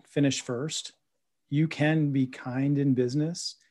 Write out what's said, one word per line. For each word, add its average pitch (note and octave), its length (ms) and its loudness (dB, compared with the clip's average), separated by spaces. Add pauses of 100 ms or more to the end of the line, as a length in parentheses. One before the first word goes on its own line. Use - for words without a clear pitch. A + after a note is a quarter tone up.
finish C#3+ 340 0
first. C3 520 -8 (560)
You D3+ 180 2
can D3+ 460 2
be C3+ 140 2
kind C3+ 520 -2
in C#3 160 4
business C#3+ 600 -2 (140)